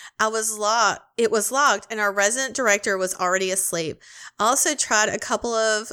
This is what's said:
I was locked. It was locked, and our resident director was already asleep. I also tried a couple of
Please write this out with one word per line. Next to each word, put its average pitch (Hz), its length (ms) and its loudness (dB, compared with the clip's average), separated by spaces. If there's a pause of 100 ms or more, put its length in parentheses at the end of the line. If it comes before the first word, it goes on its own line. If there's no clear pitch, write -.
(180)
I 220 100 2
was 220 300 -4
locked. 214 440 2 (160)
It 226 120 2
was 208 220 0
locked, 254 380 2
and 220 100 -6
our 202 120 0
resident 220 440 0
director 202 420 2
was 185 160 -2
already 185 360 0
asleep. 170 500 -4 (380)
I 208 80 2
also 277 280 2
tried 214 360 2
a - 80 -4
couple 233 360 -4
of 220 380 0